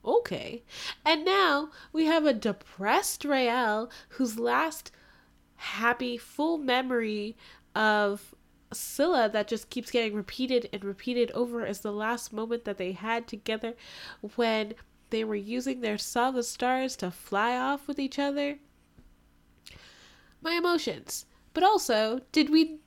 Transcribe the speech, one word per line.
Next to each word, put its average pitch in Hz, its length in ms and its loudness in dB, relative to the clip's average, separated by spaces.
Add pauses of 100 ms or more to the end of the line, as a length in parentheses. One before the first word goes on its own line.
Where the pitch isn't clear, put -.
Okay. 240 580 0 (420)
And 320 200 2
now 330 440 4 (220)
we 320 140 2
have 311 200 4
a 277 80 6
depressed 214 880 -2
Raelle 240 680 0 (200)
whose 233 300 -4
last 262 520 0 (640)
happy, 240 640 -2
full 311 400 -2
memory 240 800 0 (400)
of 208 600 2 (360)
Scylla 277 580 2
that 214 180 0
just 220 220 -6
keeps - 220 -8
getting 226 220 0
repeated 240 580 -2
and 202 120 -8
repeated 233 480 -2
over 233 340 -4
is 202 140 -6
the 208 120 -6
last 220 420 -4
moment 226 320 -4
that 202 120 -6
they 185 140 -4
had 226 360 -4
together 220 480 -6 (600)
when 220 380 2 (360)
they 220 140 0
were 214 120 -2
using 247 460 -4
their 214 160 0
Salva 247 460 0
stars 254 540 -2
to 180 140 -4
fly 226 460 0
off 277 300 -2
with 285 100 -4
each 269 220 -4
other. 285 400 -2 (1800)
My 330 120 -2
emotions. 339 720 0 (280)
But 320 100 2
also, 247 580 4 (100)
did 294 180 4
we 311 380 4